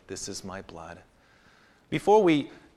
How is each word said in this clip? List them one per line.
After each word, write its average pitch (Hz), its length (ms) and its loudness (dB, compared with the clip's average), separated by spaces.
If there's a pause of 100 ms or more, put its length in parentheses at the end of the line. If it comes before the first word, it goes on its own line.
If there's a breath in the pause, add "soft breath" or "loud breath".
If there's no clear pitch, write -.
this 95 200 -12
is 98 160 -12
my 95 200 -12
blood." 85 400 -18 (880 soft breath)
Before 208 340 4
we 156 260 2 (280 loud breath)